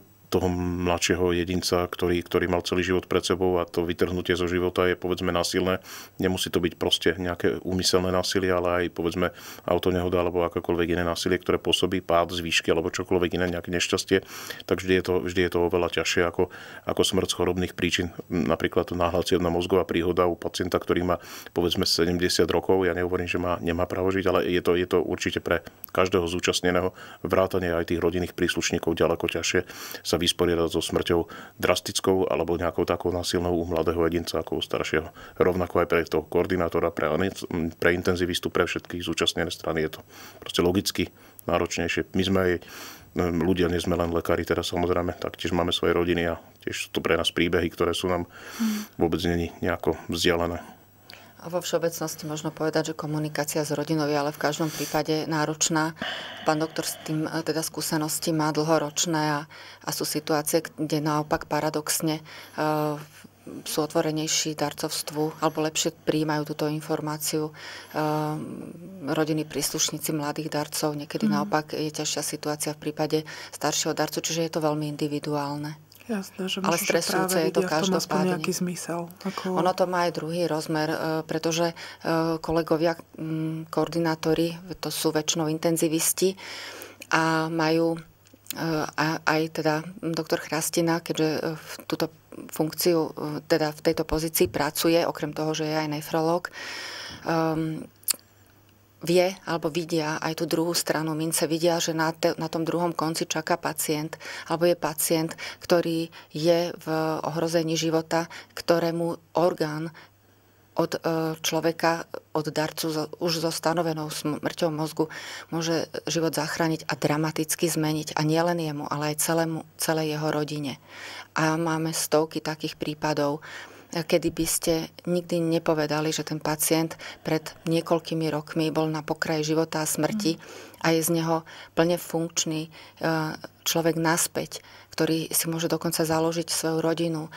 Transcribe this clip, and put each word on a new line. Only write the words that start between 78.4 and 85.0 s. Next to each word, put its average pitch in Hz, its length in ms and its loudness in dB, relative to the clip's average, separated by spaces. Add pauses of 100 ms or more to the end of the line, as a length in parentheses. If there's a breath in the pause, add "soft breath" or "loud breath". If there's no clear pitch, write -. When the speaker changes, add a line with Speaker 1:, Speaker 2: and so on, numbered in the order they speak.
Speaker 3:
zmysel, 175 460 -4 (260)
ako 190 180 -6 (140)
Speaker 2:
Ono 175 160 4
to 185 120 4
má 180 200 0
aj 175 80 2
druhý 165 320 -2
rozmer, 156 420 0
e, 156 100 0 (280)
pretože, 165 420 0
e, 170 80 -2 (640 loud breath)
kolegovia, 165 560 2 (220)
mm, 160 580 -4
koordinátori, 160 800 0 (240)
to 156 160 -6
sú - 160 0